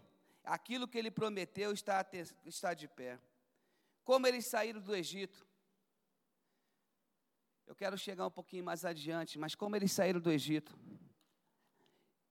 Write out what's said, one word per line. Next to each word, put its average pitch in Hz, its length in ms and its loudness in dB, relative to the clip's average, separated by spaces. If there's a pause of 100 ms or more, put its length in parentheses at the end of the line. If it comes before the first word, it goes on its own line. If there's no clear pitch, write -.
(440)
Aquilo 240 440 -2
que 233 100 -8
Ele 226 140 0
prometeu 208 600 -2
está, 196 340 2 (380)
está 175 300 -2
de 151 140 -10
pé. 127 320 -10 (840)
Como 254 240 6
eles 247 200 4
saíram 220 340 0
do 196 120 -4
Egito? 185 540 -4 (2250)
Eu - 80 -16
quero 196 240 -4
chegar 185 300 -4
um 180 40 -6
pouquinho 180 340 -10
mais 170 180 -4
adiante, 165 560 -4
mas 156 160 -4
como 208 220 -4
eles 196 160 4
saíram 180 260 4
do 170 100 4
Egito? 151 480 2 (1500)